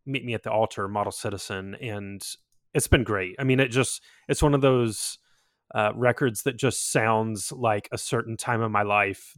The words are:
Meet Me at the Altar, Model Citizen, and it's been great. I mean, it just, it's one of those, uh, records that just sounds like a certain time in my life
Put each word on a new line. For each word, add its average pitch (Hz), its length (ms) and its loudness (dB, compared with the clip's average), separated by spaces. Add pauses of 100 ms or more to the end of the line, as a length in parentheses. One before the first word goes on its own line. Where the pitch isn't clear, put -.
Meet 135 180 -6
Me 120 100 -4
at 107 80 -6
the 113 80 -6
Altar, 110 360 0
Model 101 260 -2
Citizen, 98 640 -8
and 101 480 -10 (500)
it's 147 140 0
been 135 160 6
great. 95 340 -2
I 135 60 -4
mean, 131 140 4
it 135 100 4
just, 120 340 0 (260)
it's 143 140 0
one 147 120 4
of 139 60 2
those, 123 580 2 (560)
uh, 107 220 2
records 120 480 0
that 131 120 -2
just - 360 0
sounds 110 580 2
like 110 400 0
a 113 80 -6
certain 117 380 -4
time 117 260 -2
in 110 80 0
my 104 120 2
life 101 560 0